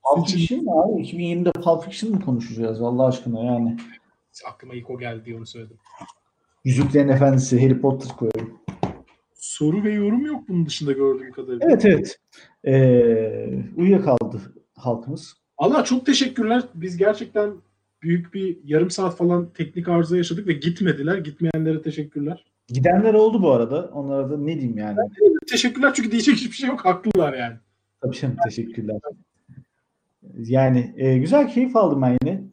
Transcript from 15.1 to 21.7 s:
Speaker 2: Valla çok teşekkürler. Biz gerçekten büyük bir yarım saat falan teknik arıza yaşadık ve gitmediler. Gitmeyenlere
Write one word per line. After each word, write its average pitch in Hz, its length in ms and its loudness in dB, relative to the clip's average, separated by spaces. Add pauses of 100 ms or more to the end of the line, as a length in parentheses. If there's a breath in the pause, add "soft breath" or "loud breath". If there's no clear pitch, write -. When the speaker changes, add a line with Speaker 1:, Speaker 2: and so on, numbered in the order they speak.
Speaker 2:
Valla 269 240 2
çok 254 220 -2
teşekkürler. 247 580 0 (100)
Biz 175 240 -10
gerçekten 208 560 0 (480)
büyük 170 320 -2
bir 190 300 -6
yarım 156 260 0
saat 180 280 -4
falan 175 360 0
teknik 170 340 -8
arıza 170 300 2
yaşadık 175 300 -4
ve 170 60 0
gitmediler. 160 640 -2
Gitmeyenlere 160 640 -4